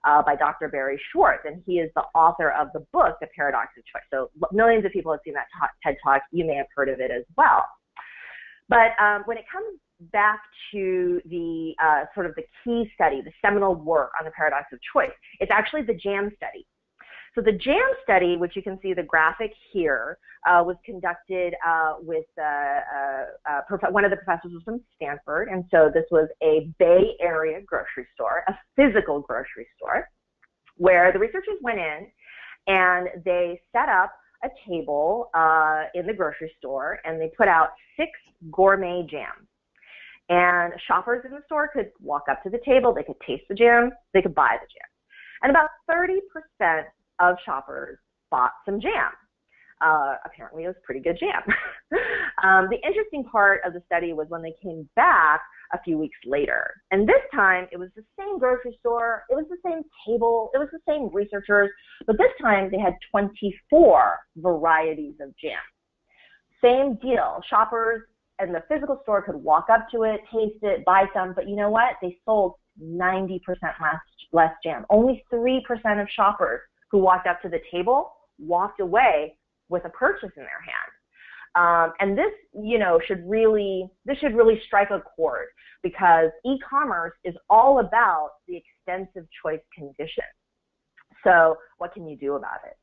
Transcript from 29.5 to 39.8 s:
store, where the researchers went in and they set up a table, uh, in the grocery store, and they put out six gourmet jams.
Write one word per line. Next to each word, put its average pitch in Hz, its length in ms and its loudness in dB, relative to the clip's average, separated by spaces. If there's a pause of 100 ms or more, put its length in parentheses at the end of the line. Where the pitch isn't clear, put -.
store, - 320 -6 (680)
where 180 360 6
the 190 60 -2
researchers 381 440 -4
went 233 160 -6
in 160 280 -8 (600)
and 180 420 2 (160)
they 175 340 -2 (120)
set 262 180 0
up 196 240 2 (320)
a 262 40 -6 (200)
table, 160 640 -4
uh, 156 520 2 (100)
in 175 120 -6
the 214 60 -6
grocery 160 460 -6
store, 135 460 -8
and 160 140 -8
they 160 200 -6
put 208 100 4
out 160 220 4 (260)
six 320 140 -4 (400)
gourmet 185 580 2
jams. - 400 -14 (800)